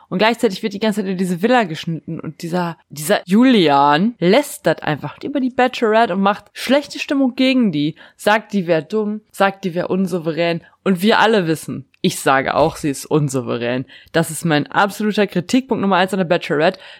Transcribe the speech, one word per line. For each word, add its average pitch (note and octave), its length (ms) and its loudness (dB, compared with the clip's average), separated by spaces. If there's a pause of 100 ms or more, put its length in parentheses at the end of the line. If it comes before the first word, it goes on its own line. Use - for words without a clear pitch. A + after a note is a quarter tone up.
Und F3+ 80 -6
gleichzeitig A3 460 0
wird G3 100 -4
die G3 60 -10
ganze G#3+ 220 -2
Zeit F#3+ 100 -4
in F3+ 60 -4
diese F3+ 260 -2
Villa A#3+ 220 2
geschnitten D#3+ 540 -8
und - 220 -12
dieser, E3+ 360 -4 (120)
dieser D3+ 380 -2
Julian F3 920 4
lästert F#3 640 2
einfach - 420 -6
über C#4+ 160 -4
die B3+ 120 -2
Bachelorette A#3 640 2
und G3 60 0
macht G3 320 0
schlechte C#4+ 440 -2
Stimmung C4+ 380 0
gegen C4 360 2
die, D3+ 220 -2 (220)
sagt, A3 380 0
die G3 120 0
wär D#3+ 160 2
dumm, G#3+ 400 -6 (100)
sagt, G3 320 -2
die E3+ 120 -4
wär F3 160 -4
unsouverän E3+ 720 -2 (220)
und F3+ 200 0
wir A3 160 4
alle G#3 260 4
wissen, D3 400 -4 (160)
ich E3+ 180 -2
sage C3+ 360 2
auch, D3+ 220 2
sie D#3 120 -4
ist - 160 -6
unsouverän. B2+ 800 -2 (260)
Das D#3+ 200 0
ist D3+ 120 -10
mein D3 280 0
absoluter G3+ 560 0
Kritikpunkt A3 540 -2
Nummer G3 160 2
eins F#3 160 0
an G3 60 -4
der F#3 60 0
Bachelorette. E3 540 0 (200)